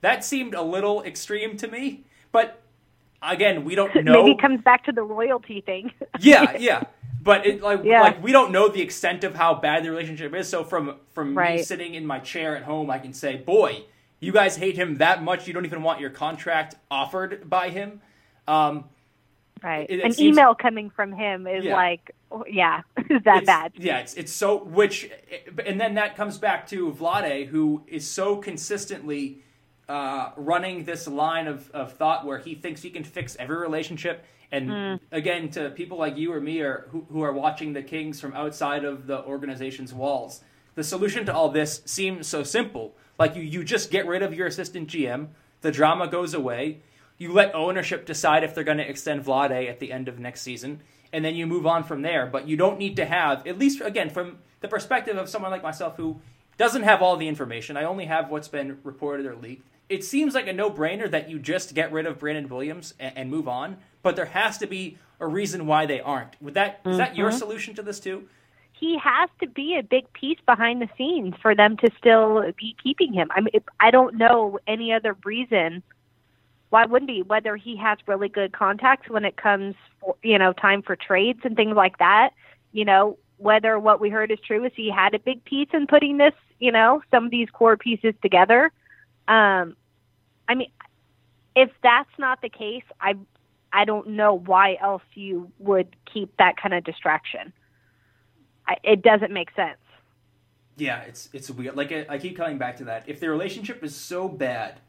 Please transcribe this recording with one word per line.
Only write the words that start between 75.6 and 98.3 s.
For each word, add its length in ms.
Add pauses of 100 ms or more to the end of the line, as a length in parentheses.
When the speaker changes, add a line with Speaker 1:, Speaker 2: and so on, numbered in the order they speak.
Speaker 2:
why 180
wouldn't 240
he, 100
whether 340
he 220
has 300
really 220
good 220
contacts 580
when 160
it 120
comes, 380 (260)
for, 220
you 160
know, 140
time 280
for 140
trades 480
and 120
things 200
like 240
that, 320 (400)
you 120
know, 340 (200)
whether 400
what 240
we 80
heard 220
is 80
true, 260
is 100
he 140
had 240
a 60
big 260
piece 260
in 140
putting 320
this, 160 (260)
you 120
know, 400
some 140
of 60
these 200
core 260
pieces 460
together. 480 (560)
Um, 500 (720)
I 60
mean, 160 (840)
if 140 (140)
that's 340
not 240
the 80
case, 340 (160)
I, 140 (580)
I 140
don't 240
know 240
why 480
else 220 (100)
you 460
would 360 (160)
keep 260
that 200
kind 160
of 100
distraction. 720 (1120)